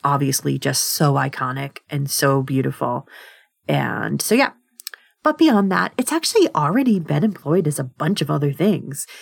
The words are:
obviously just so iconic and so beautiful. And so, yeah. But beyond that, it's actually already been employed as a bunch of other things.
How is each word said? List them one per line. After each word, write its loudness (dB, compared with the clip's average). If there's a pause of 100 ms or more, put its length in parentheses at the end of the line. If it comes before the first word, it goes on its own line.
obviously 0
just -2
so 2
iconic -4 (100)
and -4
so 2
beautiful. -4 (600)
And -2
so, 0
yeah. 2 (720)
But 0
beyond 4
that, -2
it's -2
actually 2
already 2
been 0
employed 0
as -2
a -4
bunch -2
of -4
other 0
things. -2 (180)